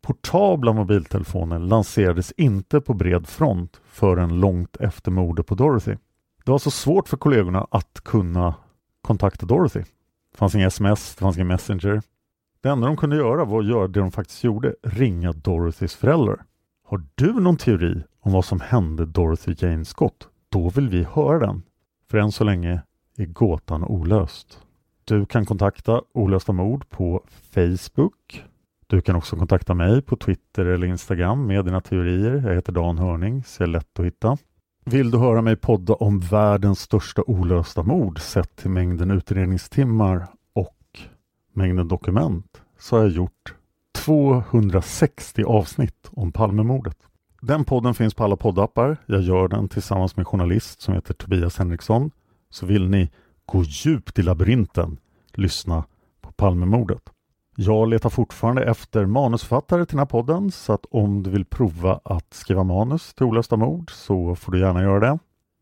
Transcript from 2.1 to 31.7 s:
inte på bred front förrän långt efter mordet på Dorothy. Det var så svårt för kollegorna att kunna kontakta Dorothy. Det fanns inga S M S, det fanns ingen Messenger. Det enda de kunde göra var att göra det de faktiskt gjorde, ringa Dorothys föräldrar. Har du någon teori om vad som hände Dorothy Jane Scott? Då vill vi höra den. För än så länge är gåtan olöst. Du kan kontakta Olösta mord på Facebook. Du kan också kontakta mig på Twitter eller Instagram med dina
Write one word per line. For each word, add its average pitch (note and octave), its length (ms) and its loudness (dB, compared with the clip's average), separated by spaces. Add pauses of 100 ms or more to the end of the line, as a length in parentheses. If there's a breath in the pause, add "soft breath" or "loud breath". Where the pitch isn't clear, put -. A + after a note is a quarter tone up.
inte C3 500 0
på C3+ 120 -4
bred F2 340 0
front F#2 580 -2
förrän F2 540 0
långt F2+ 380 0
efter - 340 -4
mordet E2+ 360 0
på G2 80 -4
Dorothy. A2+ 400 0 (500)
Det B2 60 0
var C#3 80 4
så C#3+ 120 -2
svårt F3+ 360 0
för C#3 100 -4
kollegorna G2 540 2
att - 320 -4
kunna F2+ 520 0 (460)
kontakta G2 440 -2
Dorothy. B2 380 0 (480)
Det - 80 -20
fanns G2+ 160 2
inga F#2+ 120 4
S - 120 -2
M G#2 60 0
S, G#2 300 0
det - 60 -10
fanns F#2 160 0
ingen F#2 100 0
Messenger. G2 540 -2 (600)
Det C3+ 80 0
enda B2+ 180 2
de D3 100 0
kunde D3 180 0
göra C#3+ 300 2
var A2 140 0
att G#2+ 60 0
göra G#2+ 220 2
det F#2+ 120 -2
de F#2 120 0
faktiskt - 320 -8
gjorde, A#2+ 400 0
ringa F#2 480 0
Dorothys E2+ 640 -2
föräldrar. A#2 480 0 (440)
Har F#2 160 -6 (120)
du E3 180 2
någon F3+ 240 4
teori F2 460 0 (160)
om G2 120 -2
vad F#2+ 140 4
som F#2 140 -2
hände E2 460 0
Dorothy E2 520 -2
Jane E2 280 -2
Scott? - 420 -4 (220)
Då F2 200 0
vill B2+ 200 -2
vi F2+ 140 0
höra D3+ 440 0
den. F#2 140 -6 (500)
För A2+ 60 0
än G#2 140 2
så - 120 -2
länge F2 380 0 (360)
är G#2 80 -6
gåtan E2 580 -2
olöst. F2 760 -4 (460)
Du G#2 200 0
kan G#2+ 200 -2
kontakta G2+ 560 -2 (120)
Olösta G2 380 0
mord G#2 380 -4
på F2+ 340 -4 (300)
Facebook. - 920 -2 (440)
Du F#2+ 140 2
kan F#2 140 0
också - 200 -4
kontakta F#2 380 0
mig F#2 280 2
på - 140 -4
Twitter - 500 -4
eller F2+ 220 0
Instagram F2+ 600 -2
med G2 180 0
dina F#2 160 -2